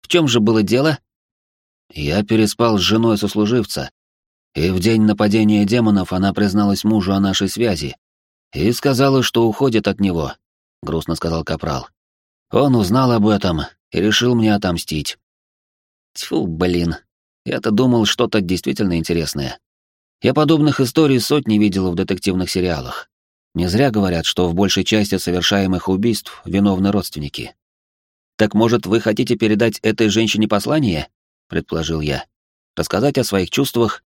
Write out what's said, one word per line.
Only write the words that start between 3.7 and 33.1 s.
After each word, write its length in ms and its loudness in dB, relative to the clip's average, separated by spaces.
и 160 0
в 80 -2
день 240 2
нападения 600 4
демонов 480 2
она 200 0
призналась 500 0
мужу 300 0
о 60 0
нашей 300 0
связи 460 -4
и 180 0
сказала, 520 2
что 240 2
уходит 400 0
от 120 -4
него, 340 -2
грустно 340 -4
сказал 280 -4
капрал. 440 -6
Он 240 2
узнал 360 2
об 160 4
этом 340 0
и 100 -2
решил 340 0
мне 200 2
отомстить. 640 -4
Тьфу, 340 -4
блин. 480 0
Я-то 260 -4
думал, 340 2
что-то 360 0
действительно 560 -2
интересное. 640 -4
Я 120 2
подобных 460 2
историй 400 2
сотни 380 0
видел 340 2
в 40 -2
детективных 540 -2
сериалах. 600 -4
Не 140 -2
зря 220 2
говорят, 360 0
что 240 0
в 40 -2
большей 300 0
части 340 0
совершаемых 720 -2
убийств 580 -2
виновны 460 2
родственники. 640 -6
«Так, 160 0
может, 320 2
вы 160 2
хотите 340 0
передать 440 0
этой 300 0
женщине 380 0
послание?» — 640 -2
предположил 500 -4
я. 260 -4
«Рассказать 420 -2